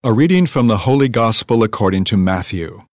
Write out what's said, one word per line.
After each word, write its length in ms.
A 120
reading 320
from 220
the 200
Holy 220
Gospel 520
according 440
to 100
Matthew. 800